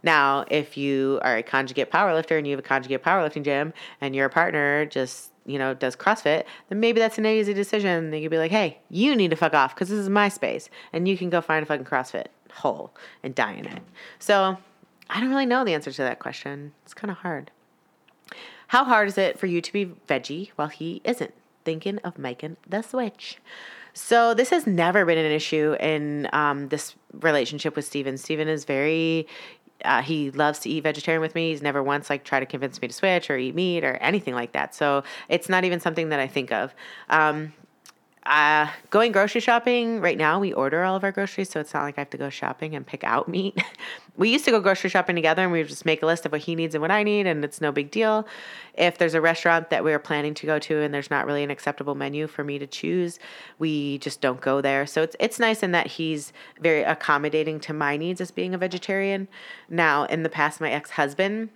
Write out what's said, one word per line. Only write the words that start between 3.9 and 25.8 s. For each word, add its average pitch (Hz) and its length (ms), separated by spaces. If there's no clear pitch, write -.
and 135 140
your 135 140
partner 151 580
just, - 460
you 139 140
know, 131 160
does 127 220
CrossFit, 160 480
then 196 100
maybe 226 220
that's 220 180
an 220 80
easy 214 260
decision. 196 580
They 151 120
could 156 80
be 160 80
like, 165 140
"Hey, 196 260
you 254 280
need 185 140
to 160 60
fuck 156 180
off 135 200
'cause 180 140
this 208 100
is 196 100
my 202 200
space - 420
and 180 160
you 190 100
can 180 100
go 170 120
find 156 220
a 151 40
fucking 147 200
CrossFit 127 400
hole - 400
and 131 100
die 110 200
in 52 120
it." - 160
So 190 380
I 208 100
don't 262 100
really 269 160
know 247 180
the 180 100
answer 143 160
to 135 120
that 123 180
question. 143 520
It's - 100
kinda 202 200
hard. 151 360
How 262 160
hard 214 240
is 196 100
it 190 200
for 196 80
you 170 140
to - 120
be 202 140
veggie 147 460
while 151 140
he 165 360
isn't? 240 300
Thinking 165 400
of 175 140
making 139 400
the 202 140
switch. - 560
So 233 420
this 247 160
has 339 160
never 180 380
been 165 140
an 156 140
issue 151 480